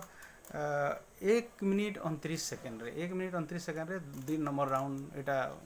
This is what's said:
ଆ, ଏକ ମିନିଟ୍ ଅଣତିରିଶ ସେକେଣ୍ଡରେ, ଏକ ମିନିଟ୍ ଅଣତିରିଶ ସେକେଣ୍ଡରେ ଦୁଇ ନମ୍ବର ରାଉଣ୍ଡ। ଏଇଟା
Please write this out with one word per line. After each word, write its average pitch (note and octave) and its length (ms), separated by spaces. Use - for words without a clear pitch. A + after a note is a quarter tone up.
ଆ, D3+ 140
ଏକ A#3 220
ମିନିଟ୍ G3+ 380
ଅଣତିରିଶ D#3+ 440
ସେକେଣ୍ଡରେ, A#2 500
ଏକ E3+ 180
ମିନିଟ୍ F#3 240
ଅଣତିରିଶ E3+ 280
ସେକେଣ୍ଡରେ D#3+ 360
ଦୁଇ C3+ 220
ନମ୍ବର C#3+ 300
ରାଉଣ୍ଡ। C3+ 300
ଏଇଟା C#3 260